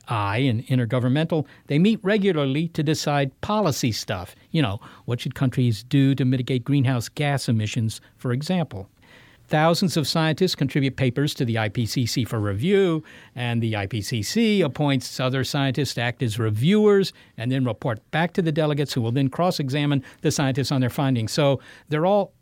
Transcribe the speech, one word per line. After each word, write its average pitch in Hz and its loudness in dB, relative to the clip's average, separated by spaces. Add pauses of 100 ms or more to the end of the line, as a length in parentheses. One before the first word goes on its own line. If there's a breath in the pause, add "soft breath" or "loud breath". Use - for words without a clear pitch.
I 104 -2
in 123 2
intergovernmental. 131 0 (180 loud breath)
They 143 0
meet 202 4
regularly 170 2
to 160 -4
decide 143 0
policy 185 0
stuff. - -6 (160 soft breath)
You 165 2
know, 101 0 (260 loud breath)
what 120 -4
should - -8
countries 123 0
do 139 2
to 131 0
mitigate 127 0
greenhouse 135 0
gas 143 -2
emissions, 110 0 (160 soft breath)
for 127 -4
example? 151 -4 (600 loud breath)
Thousands 165 2
of 143 0
scientists 160 0
contribute 135 0
papers 139 0
to 151 -2
the 113 0
I 110 0
P 113 -2
C 127 -2
C 123 -2
for 113 -4
review, 160 0 (320 loud breath)
and 117 -2
the 110 -2
I 101 -4
P 110 -4
C 110 -4
C 208 2
appoints 139 -2
other 131 0
scientists 139 -2
to 123 -4
act 120 -4
as 110 -2
reviewers 185 4 (220 loud breath)
and 120 -4
then 131 0
report 113 -4 (120)
back 165 0
to 190 0
the 160 0
delegates, 151 0
who 131 0
will 117 0
then 135 2
cross-examine 147 0 (180 loud breath)
the 156 2
scientists 135 0
on 131 0
their 123 0
findings. 127 0
So 139 2 (300 loud breath)
they're 151 0
all 196 2 (100)